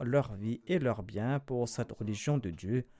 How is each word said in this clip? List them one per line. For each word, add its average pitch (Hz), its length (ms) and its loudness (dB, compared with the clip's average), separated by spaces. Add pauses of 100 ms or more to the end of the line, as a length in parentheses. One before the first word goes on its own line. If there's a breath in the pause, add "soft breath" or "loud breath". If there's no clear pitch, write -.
leur 120 340 2
vie 107 320 -2
et 180 100 4
leurs 120 260 2
biens 107 360 0
pour 123 280 0
cette - 240 -2
religion 107 460 0
de 101 140 -2
Dieu, 107 340 0 (140)